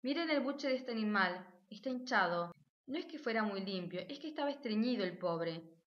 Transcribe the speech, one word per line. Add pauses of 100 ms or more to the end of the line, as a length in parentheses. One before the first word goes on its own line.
Miren
el
buche
de
este
animal, (240)
está
hinchado. (340)
No
es
que
fuera
muy
limpio,
es
que
estaba
estreñido
el
pobre. (240)